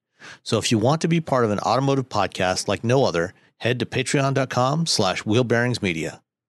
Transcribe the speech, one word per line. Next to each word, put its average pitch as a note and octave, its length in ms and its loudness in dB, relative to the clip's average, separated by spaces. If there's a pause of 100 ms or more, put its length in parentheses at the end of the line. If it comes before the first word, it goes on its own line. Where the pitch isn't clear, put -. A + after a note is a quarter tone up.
(440)
So - 140 -2
if - 140 0
you A#2 80 2
want C#3 220 2
to F3+ 60 -2
be E3 140 2
part B2+ 240 0
of G#2 60 0
an G2+ 80 -2
automotive C3+ 500 0
podcast F#2 580 -2
like G2 160 -2
no B2 220 4
other, E2+ 280 0 (260)
head A#2+ 200 -2
to A#2 60 0
patreon C3+ 480 -2
dot C3 160 0
com C#3 380 0
slash F#2 360 -2
wheel A2+ 220 2
bearings A#2 380 0
media. D#2+ 360 -4 (300)